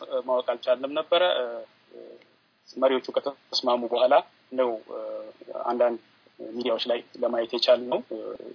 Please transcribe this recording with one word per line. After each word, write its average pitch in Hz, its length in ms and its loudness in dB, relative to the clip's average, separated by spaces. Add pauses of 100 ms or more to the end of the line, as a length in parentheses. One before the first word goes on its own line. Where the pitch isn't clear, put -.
(240)
ማወቅ 127 240 0
አልቻልንም 127 460 -2
ነበረ። 165 300 2 (1500)
መሪዎቹ 131 340 4
ከተስማሙ 127 760 -2
በኋላ 123 260 4 (380)
ነው 127 180 2 (960)
አንዳንድ 120 340 2 (500)
ሚዲያዎች 120 360 -2
ላይ 120 140 0 (160)
ለማየት 120 380 -2
የቻልነው። 123 460 2 (560)